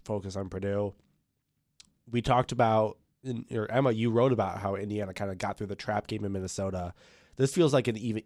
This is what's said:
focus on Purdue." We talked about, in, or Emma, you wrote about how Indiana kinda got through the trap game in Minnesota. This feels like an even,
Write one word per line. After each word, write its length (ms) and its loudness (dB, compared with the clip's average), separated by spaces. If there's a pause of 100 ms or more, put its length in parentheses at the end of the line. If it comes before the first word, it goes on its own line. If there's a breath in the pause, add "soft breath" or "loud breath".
focus 320 -4
on 140 -6
Purdue." 440 -2 (1160)
We 100 2
talked 300 4
about, 460 4 (260)
in, 280 -6
or 200 -4
Emma, 200 2
you 200 2
wrote 220 6
about 260 0
how 160 -2
Indiana 380 -4
kinda 200 -6
got 240 -6
through 100 -6
the 80 -6
trap 320 -4
game 180 -4
in 80 -4
Minnesota. 600 -4 (440 soft breath)
This 160 2
feels 200 6
like 140 4
an 100 -2
even, 280 -4